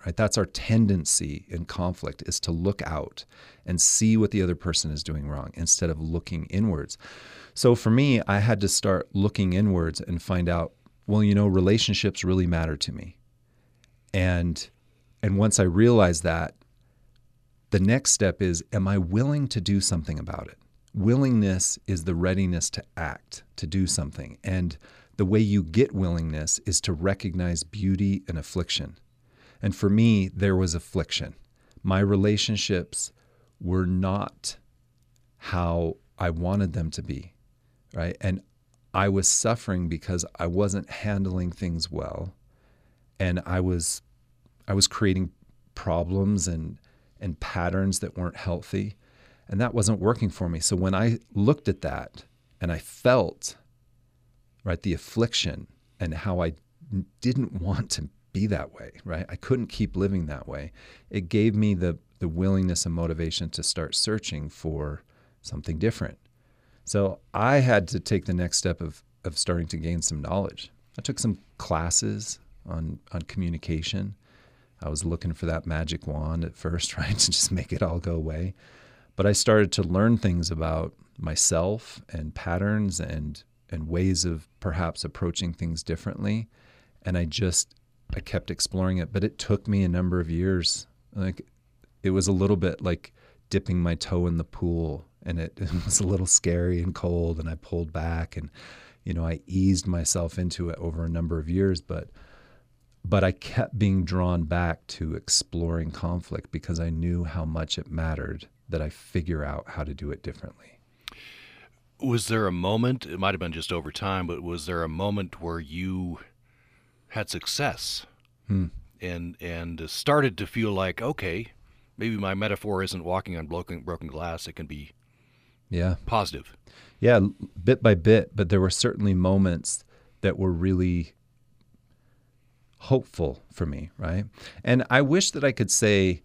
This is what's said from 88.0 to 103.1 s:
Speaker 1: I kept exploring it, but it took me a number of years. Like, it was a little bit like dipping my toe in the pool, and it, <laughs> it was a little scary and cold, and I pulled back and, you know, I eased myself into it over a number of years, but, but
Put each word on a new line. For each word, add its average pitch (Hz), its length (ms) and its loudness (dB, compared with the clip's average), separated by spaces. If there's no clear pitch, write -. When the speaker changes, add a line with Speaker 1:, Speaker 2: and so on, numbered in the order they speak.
Speaker 1:
I - 60 -4
kept - 280 -6
exploring 92 500 -2
it, 82 120 -4
but 101 120 -2
it 107 140 -4
took - 300 -2
me 101 160 4
a 92 60 2
number 90 300 2
of 82 100 -2
years. 87 580 0
Like, 95 280 -4
it 95 80 2
was 92 160 4
a 101 40 2
little 98 240 4
bit 87 260 0
like - 320 -2
dipping 90 340 0
my 85 120 2
toe 87 320 0
in 85 100 0
the 82 80 -2
pool, 82 600 -4
and 85 160 -4
it, 82 160 -6
<laughs> - 60 -8
it 85 100 -4
was - 140 0
a 98 80 0
little 92 180 0
scary 87 560 2
and 87 140 -2
cold, 85 440 -2
and 78 100 -6
I 80 60 -6
pulled 82 380 -6
back 82 440 -4
and, - 120 -10
you 92 100 -4
know, 82 120 -2
I 82 200 -4
eased 95 420 4
myself 85 520 -2
into 87 300 -2
it 82 100 -8
over 82 240 -4
a 82 60 -2
number 82 280 -2
of 78 120 -6
years, 92 320 2
but, - 280 -10
but 95 220 4